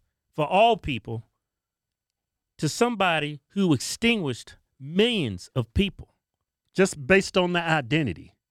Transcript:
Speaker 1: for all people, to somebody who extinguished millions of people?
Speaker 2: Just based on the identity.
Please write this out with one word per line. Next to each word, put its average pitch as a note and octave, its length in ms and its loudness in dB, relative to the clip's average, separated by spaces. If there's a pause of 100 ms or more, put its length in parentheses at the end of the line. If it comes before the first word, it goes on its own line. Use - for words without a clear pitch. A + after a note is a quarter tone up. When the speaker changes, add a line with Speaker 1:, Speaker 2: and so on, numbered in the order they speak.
(340)
Speaker 1:
for D3+ 100 -2
all G#3 320 4
people, A#2 500 -8 (1300)
to D#3 100 -2
somebody E3+ 720 -2 (100)
who F#3+ 220 2
extinguished F3 840 -2 (240)
millions D#3+ 760 -2
of B2 200 -4
people? - 380 -2 (600)
Speaker 2:
Just E3 320 0
based F#3+ 320 2
on F3+ 140 2
the F3 100 0
identity. D3 720 -2 (160)